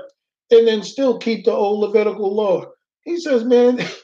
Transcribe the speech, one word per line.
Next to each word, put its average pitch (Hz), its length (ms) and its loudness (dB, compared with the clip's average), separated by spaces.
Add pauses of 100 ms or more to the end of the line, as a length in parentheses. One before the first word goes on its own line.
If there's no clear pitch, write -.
(500)
and 233 160 6
then 220 160 0
still 247 360 -2
keep 220 260 -6
the 208 80 2
old 208 280 -2
Levitical 208 540 -2
law? 208 320 -2 (360)
He 339 160 -6
says, 285 260 -2
man, 247 360 2 (240)